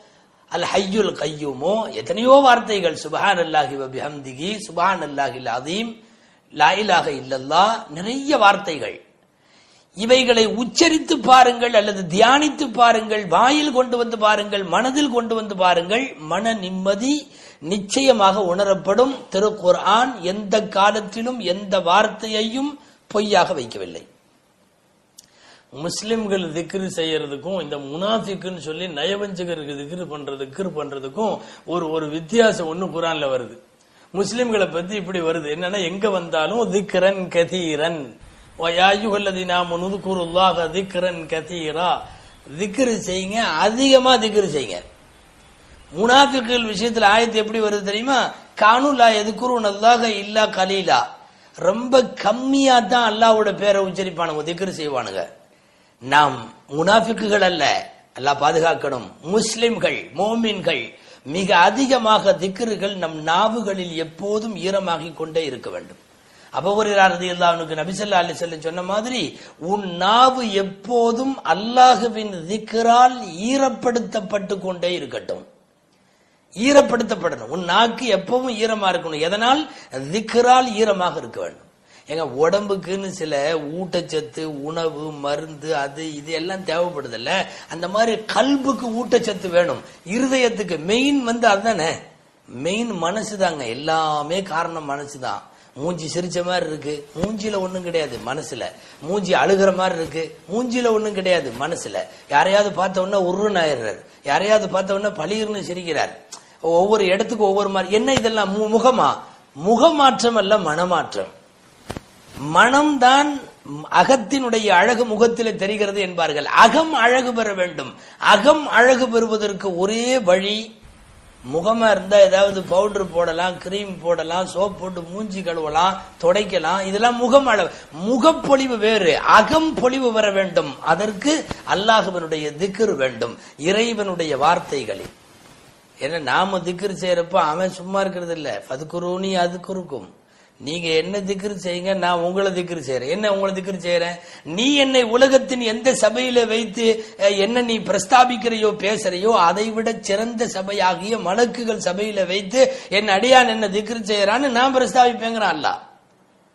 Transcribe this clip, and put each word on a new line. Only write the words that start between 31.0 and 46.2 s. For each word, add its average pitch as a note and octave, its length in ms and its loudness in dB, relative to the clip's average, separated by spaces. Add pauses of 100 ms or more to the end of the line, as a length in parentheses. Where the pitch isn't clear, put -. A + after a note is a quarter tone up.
ஒரு, E3+ 240 -4
ஒரு D#3 200 -4
வித்தியாசம் F3 580 0
ஒண்ணு E3 280 -6
குர்ஆன்ல D#3+ 320 -2
வருது. A#2+ 300 -4 (560)
முஸ்லிம்களை G3+ 580 0
பத்தி F3 240 -6
இப்படி F#3 260 -6
வருது, D#3+ 340 -2
என்னன்னா, F3+ 280 -4
எங்க G3 260 -4
வந்தாலும் F3+ 640 -2
"திக்ரன் F#3+ 540 0
கதீரன், E3 880 -2 (420)
வ - 20 -12
யா E3+ 240 2
அய்யுஹல்லதீன G3 680 0
ஆமனு F3 320 -2
உத்குருல்லாஹ F3+ 840 0
திக்ரன் F3+ 580 -4
கதீரா", D#3+ 720 -2 (600)
திக்ரு A3 360 0 (100)
செய்யுங்க, F#3+ 280 -4
அதிகமா A#3 800 4
திக்ரு G#3 320 2
செய்யுங்க. A#2 340 -6 (1160)
முனாஃபிக்குகள் B3 760 2